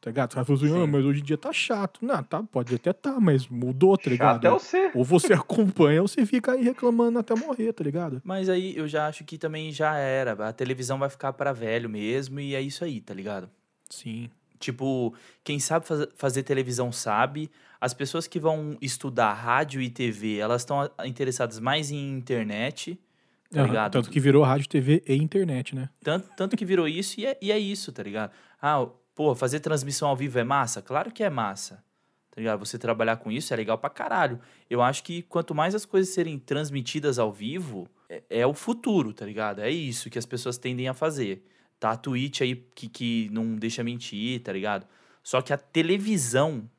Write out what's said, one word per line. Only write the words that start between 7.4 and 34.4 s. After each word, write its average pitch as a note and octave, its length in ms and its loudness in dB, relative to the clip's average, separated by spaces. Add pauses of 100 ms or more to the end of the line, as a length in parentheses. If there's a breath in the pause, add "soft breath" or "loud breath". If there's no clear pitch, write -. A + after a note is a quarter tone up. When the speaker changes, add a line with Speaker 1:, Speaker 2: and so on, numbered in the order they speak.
Speaker 1:
tá G3+ 100 -6
ligado? D3 420 -4
Speaker 3:
Mas F#3+ 240 -2
aí F#3 280 0
eu D#3 100 -4
já D3+ 220 0
acho D3+ 160 -10
que D#3+ 120 -14
também D#3 360 -6
já D3+ 240 2
era. C3 520 0
A A2+ 40 -4
televisão B2+ 460 -4
vai C#3 120 0
ficar C3+ 220 -6
pra C#3 200 -2
velho A#2 380 -2
mesmo C3 480 -4
e C#3 160 -6
é C3+ 60 -2
isso C#3 240 -6
aí, C#3 160 -6
tá - 120 -14
ligado? F#2+ 380 -8 (400)
Speaker 1:
Sim. A2+ 400 -10 (300)
Speaker 3:
Tipo, B2+ 540 -2 (280 soft breath)
quem D3 160 -4
sabe D#3+ 280 0
faz-, D3+ 300 -2
fazer C3+ 280 0
televisão B2+ 480 0
sabe. C#3 580 -2 (300 soft breath)
As B2 140 0
pessoas D#3 340 -4
que - 120 -6
vão D3+ 400 -2
estudar A#2+ 520 0
rádio C3 480 0
e B2+ 100 -2
T A#2+ 220 -2
V, G#2 260 -4
elas A#2 260 0
tão C#3+ 160 0 (160)
a-, A2 120 -8
interessadas B2+ 520 -2
mais C#3+ 300 0
em C#3 260 -6
internet, B2 840 -4 (520)
tá D3 100 0
Speaker 1:
Aham, C3+ 80 6
Speaker 3:
ligado? G#2+ 240 0
Speaker 1:
tanto B2 180 2
que D3+ 100 2
virou C#3 240 8
rádio, C3+ 240 2
T D3+ 120 2
V D3 260 4
e C3+ 80 4
internet, D3 600 0
né? C3 140 -6 (140)
Speaker 3:
Tanto, F3+ 340 -2
tanto F#3+ 200 -2
que G#3+ 80 -2
virou F3+ 220 2
isso F3 340 -4
e G#3+ 60 -2
é, C4+ 140 -2
e G3 120 -2
é G#3+ 60 4
isso, G3 340 -4
tá G#2+ 100 -10
ligado? G2+ 300 -6 (280 soft breath)
Ah, C#3+ 240 2 (300)
pô, D3+ 220 2
fazer C3+ 240 0
transmissão D3 480 -2
ao C#3 80 2
vivo B2+ 240 -2
é A#2 40 2
massa? B2 380 0
Claro F3 300 -4
que - 100 -6
é G3+ 80 2
massa, G2+ 460 -6 (560)
tá - 80 -14
ligado? A2 180 0
Você G#2 200 -8
trabalhar A2+ 400 0
com A#2 120 -10
isso A#2 240 -4
é - 20 -2
legal A2 220 -2
pra C#3 120 -6
caralho. C3 500 -2 (280 soft breath)